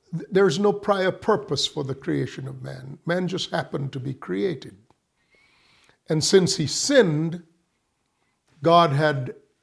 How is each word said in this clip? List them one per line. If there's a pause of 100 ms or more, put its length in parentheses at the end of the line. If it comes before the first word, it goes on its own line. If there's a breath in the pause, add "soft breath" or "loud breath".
(120)
there's
no
prior
purpose
for
the
creation
of
man.
Man
just
happened
to
be
created. (1300 soft breath)
And
since
he
sinned, (1200)
God
had, (280)